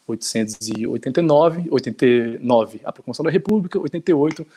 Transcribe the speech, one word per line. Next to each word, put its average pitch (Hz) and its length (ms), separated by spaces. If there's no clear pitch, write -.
oitocentos 113 500
e 110 160
oitenta 120 340
e 170 40
nove, 165 480
oitenta 127 340
e 120 340
nove, 113 440
a - 80
proclamação - 340
da 156 60
República, 190 480
oitenta 170 320
e - 20
oito, 156 320